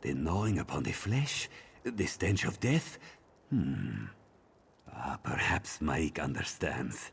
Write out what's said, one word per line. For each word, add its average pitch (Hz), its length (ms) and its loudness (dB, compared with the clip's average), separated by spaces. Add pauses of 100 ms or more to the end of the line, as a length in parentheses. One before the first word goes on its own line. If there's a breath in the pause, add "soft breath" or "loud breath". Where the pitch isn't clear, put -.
The 71 120 -2
gnawing 90 440 2
upon 71 240 -2
the - 100 0
flesh? 131 560 0 (340 loud breath)
The 113 240 0
stench 104 380 2
of 95 160 -2
death? - 380 2 (520 loud breath)
Hmm. 65 560 0 (840)
Ah, - 300 -6
perhaps - 560 0
Maik 76 420 2
understands. 67 920 -2